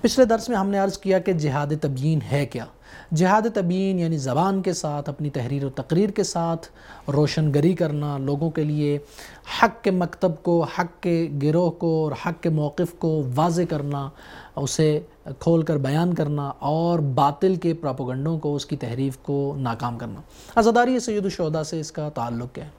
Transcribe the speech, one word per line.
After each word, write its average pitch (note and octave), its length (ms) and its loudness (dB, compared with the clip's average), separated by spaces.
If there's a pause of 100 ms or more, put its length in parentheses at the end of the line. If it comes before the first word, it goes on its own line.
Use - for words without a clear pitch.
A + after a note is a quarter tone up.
پچھلے B3+ 240 6
درس A3 240 2
میں A#3+ 80 0
ہم G3 120 2
نے G3+ 100 0
عرض G3 200 0
کیا F#3+ 200 2
کہ F3+ 140 0
جہاد D3 340 0 (140)
تبیین C#3+ 380 0 (140)
ہے C#3 140 0
کیا؟ - 180 -8 (500)
جہاد F#3 280 4 (120)
تبیین F#3+ 440 0
یعنی E3 180 0
زبان D#3+ 460 0
کے F#3 100 0
ساتھ، D3 360 -4
اپنی D3 220 -4
تحریر C#3 340 -4
و C#3 40 -2
تقریر E3 420 0
کے G#3 120 -2
ساتھ E3+ 460 -2 (420)
روشن D3 440 2
گری D#3 180 4
کرنا، D3 460 -2
لوگوں C#3+ 320 -2
کے D#3 140 -2
لیے D3 340 0 (640)
حق - 220 0
کے G3+ 60 4
مکتب F3+ 400 0 (120)
کو، E3+ 200 2
حق E3+ 400 -6
کے E3+ 260 0 (140)
گروہ E3 280 4
کو D#3+ 340 -2
اور D3+ 80 -2 (140)
حق E3+ 160 -6
کے E3+ 60 0
موقف D#3 500 -2
کو D#3+ 240 0 (120)
واضح E3+ 340 2
کرنا، C#3+ 400 -4 (480)
اسے D3+ 440 2 (380)
کھول E3 240 4
کر D#3 140 0
بیان D3+ 380 2
کرنا C#3+ 440 -2
اور E3 400 0
باطل C#3+ 560 2
کے E3 200 0
پروپیگنڈوں C#3 640 -4
کو، D3 160 -2
اس C#3 120 -4
کی D3 100 -4
تحریف C3 420 -4
کو C#3+ 400 -2
ناکام A#2 400 -4
کرنا۔ A2+ 220 -10 (360)
عزاداری A#3+ 440 4
سید G#3 240 -2
الشہداء D#3+ 380 -2
سے D#3+ 180 -6
اس D3+ 120 -10
کا D3+ 160 -6
تعلق A#2+ 500 -6
ہے۔ D3+ 100 -12 (100)